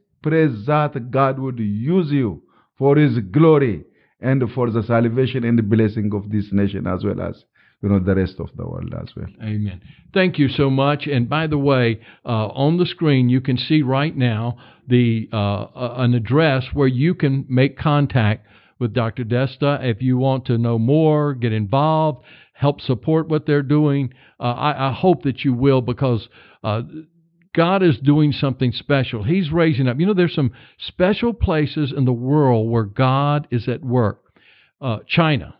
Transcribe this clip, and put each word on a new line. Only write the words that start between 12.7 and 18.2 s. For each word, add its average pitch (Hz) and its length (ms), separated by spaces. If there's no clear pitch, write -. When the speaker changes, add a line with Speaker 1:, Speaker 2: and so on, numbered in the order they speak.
Speaker 2:
the 180 80
screen, 135 420
you 127 140
can 127 160
see 156 240
right 135 340
now 117 400
the, 117 420
uh, 113 60
uh, 104 640
an 123 160
address 131 580
where 139 160
you 135 260
can 139 340
make 131 300
contact 135 680